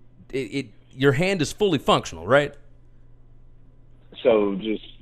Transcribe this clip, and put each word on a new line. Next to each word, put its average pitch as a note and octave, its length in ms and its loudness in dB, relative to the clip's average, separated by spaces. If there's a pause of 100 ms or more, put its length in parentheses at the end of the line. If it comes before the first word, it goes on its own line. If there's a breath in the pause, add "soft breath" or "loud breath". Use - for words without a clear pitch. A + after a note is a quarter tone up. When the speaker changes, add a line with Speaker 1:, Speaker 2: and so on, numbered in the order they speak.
(340)
Speaker 1:
it, C3 40 -4
it, C3 300 -6 (240)
your C3+ 220 0
hand F#3 280 0
is - 120 -4
fully F#3 240 0
functional, F#2+ 500 -2
right? C#3+ 260 2 (1700)
Speaker 2:
So G#2 340 2
just G#2 280 -6 (180)